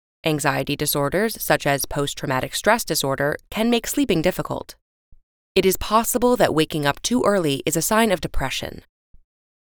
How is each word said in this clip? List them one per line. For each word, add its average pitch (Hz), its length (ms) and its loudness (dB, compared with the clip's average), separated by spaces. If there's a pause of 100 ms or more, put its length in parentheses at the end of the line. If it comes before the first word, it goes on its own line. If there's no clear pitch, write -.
(260)
Anxiety 143 500 0
disorders, 151 640 -2
such - 240 0
as 143 200 0
post-traumatic 135 680 -4
stress 226 300 0
disorder, 139 540 -2 (120)
can 226 200 0
make 233 180 0
sleeping 208 340 0
difficult. - 540 -4 (800)
It 185 100 6
is 185 120 4
possible 233 600 2
that 165 160 4
waking 156 320 0
up 143 160 0
too 247 240 0
early 160 400 2
is 156 100 0
a 160 60 0
sign 220 300 2
of 165 100 0
depression. - 640 -4 (880)